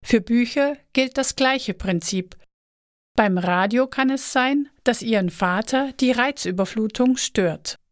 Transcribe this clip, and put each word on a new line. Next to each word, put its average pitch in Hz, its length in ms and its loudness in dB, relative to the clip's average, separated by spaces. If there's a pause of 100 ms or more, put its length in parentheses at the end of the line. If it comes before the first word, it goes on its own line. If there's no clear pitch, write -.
Für 226 200 2
Bücher 262 560 0 (160)
gilt 262 240 0
das 269 180 -2
gleiche 262 380 0
Prinzip. 185 640 -4 (800)
Beim 202 200 2
Radio 185 500 0
kann 262 220 -2
es 269 220 -4
sein, 277 380 0 (160)
dass 240 160 2
Ihren 214 280 2
Vater 220 720 -2
die 254 120 4
Reizüberflutung 233 1040 0
stört. - 640 -2 (120)